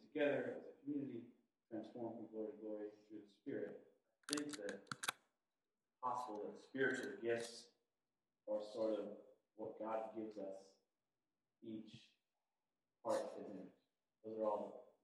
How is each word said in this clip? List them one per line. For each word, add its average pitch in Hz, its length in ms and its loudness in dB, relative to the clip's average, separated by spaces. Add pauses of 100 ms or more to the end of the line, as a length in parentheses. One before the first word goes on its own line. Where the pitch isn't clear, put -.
together 139 480 6
as - 100 -6
a - 80 -12 (140)
community, 127 400 -2 (400)
transform 110 480 -4
from 110 160 -6
glory 107 240 0
to 101 80 -12
glory 107 260 -2 (220)
through 104 160 -8
the - 60 -20 (100)
Spirit. 104 400 -2
I - 560 -2
think - 240 0
that 98 240 -2
it's - 1120 -8
possible 107 560 -2
that - 80 -14
spiritual 131 580 2
gifts 117 460 2 (800)
are 107 160 2
sort 110 400 4
of - 20 -2 (540)
what - 240 -4
God 110 320 0
gives 110 240 -4
us, 95 240 -6 (1040)
each 110 400 -8 (960)
part - 240 4
of - 40 -6 (120)
His - 80 -6
image. - 240 -10 (480)
Those 110 160 -4
are 110 80 4
all - 400 0 (180)